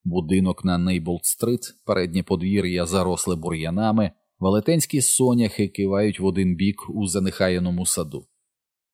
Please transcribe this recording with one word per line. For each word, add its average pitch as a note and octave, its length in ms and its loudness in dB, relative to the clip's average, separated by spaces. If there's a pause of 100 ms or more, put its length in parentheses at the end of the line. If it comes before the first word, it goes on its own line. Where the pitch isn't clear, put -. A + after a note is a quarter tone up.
Будинок F#2+ 600 0
на F2+ 140 0
Нейболт-стрит, F2+ 840 -2 (240)
переднє F2+ 380 0
подвір'я, F2+ 640 0
заросле F2+ 500 0
бур'янами, F2+ 720 0 (280)
велетенські G#2+ 600 2
соняхи A#2+ 680 2
кивають G2 520 0
в F#2 40 0
один F#2 320 2
бік G2 340 -2
у G#2 160 -4
занехаяному F#2 800 0
саду. D2+ 400 -4 (680)